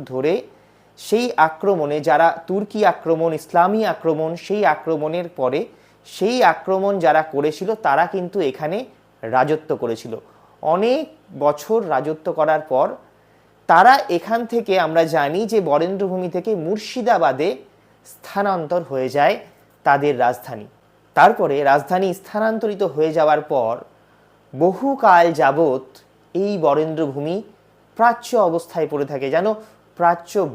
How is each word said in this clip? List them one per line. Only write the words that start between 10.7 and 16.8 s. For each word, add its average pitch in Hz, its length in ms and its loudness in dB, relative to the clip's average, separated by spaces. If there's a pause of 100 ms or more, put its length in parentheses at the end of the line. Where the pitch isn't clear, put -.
বছর 147 400 0 (100)
রাজত্ব 151 440 -2
করার 156 300 0 (100)
পর 135 140 2 (800)
তারা 196 260 8 (220)
এখান 226 300 -4
থেকে, 220 320 -2
আমরা 165 280 2
জানি 156 400 0
যে 220 160 0
বরেন্দ্রভূমি 180 680 -2
থেকে 214 260 -4
মুর্শিদাবাদে 175 920 -2 (580)